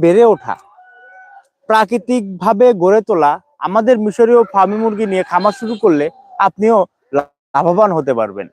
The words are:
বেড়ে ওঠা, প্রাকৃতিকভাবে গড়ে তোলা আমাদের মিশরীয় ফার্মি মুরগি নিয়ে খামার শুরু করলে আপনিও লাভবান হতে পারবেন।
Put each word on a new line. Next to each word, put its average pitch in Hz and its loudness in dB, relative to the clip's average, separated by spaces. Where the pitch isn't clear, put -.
বেড়ে 185 4
ওঠা, 185 0
প্রাকৃতিকভাবে 220 0
গড়ে 202 2
তোলা 160 0
আমাদের 214 0
মিশরীয় 233 2
ফার্মি 196 0
মুরগি 220 -4
নিয়ে 185 -2
খামার 185 -2
শুরু 226 -8
করলে 151 2
আপনিও 208 0
লাভবান 170 -2
হতে 139 -2
পারবেন। 101 -6